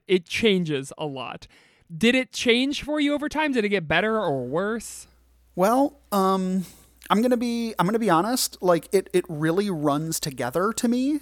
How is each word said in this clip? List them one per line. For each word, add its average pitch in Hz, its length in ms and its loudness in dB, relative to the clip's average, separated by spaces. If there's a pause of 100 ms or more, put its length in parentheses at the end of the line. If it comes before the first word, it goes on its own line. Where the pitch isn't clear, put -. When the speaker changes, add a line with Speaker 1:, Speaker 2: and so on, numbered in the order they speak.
Speaker 1:
it 180 180 2
changes 160 720 0
a 156 80 -8
lot. 135 400 -10 (500)
Did 226 200 4
it 262 160 0
change 247 520 0
for 302 160 -2
you 285 160 2
over 285 140 -4
time? 302 220 -2
Did 247 140 0
it 311 40 0
get 180 180 0
better 196 320 2
or 143 260 -2
worse? 202 640 -6 (480)
Speaker 2:
Well, 240 440 2 (120)
um, 190 540 0 (440)
I'm 196 120 4
gonna 247 160 2
be, 233 420 -2
I'm 175 60 2
gonna 220 140 0
be 220 100 2
honest, - 520 0
like, 180 300 2
it, 190 220 2
it 180 160 4
really 165 400 0
runs 151 500 -2
together 143 540 -2
to - 140 -2
me, 262 340 0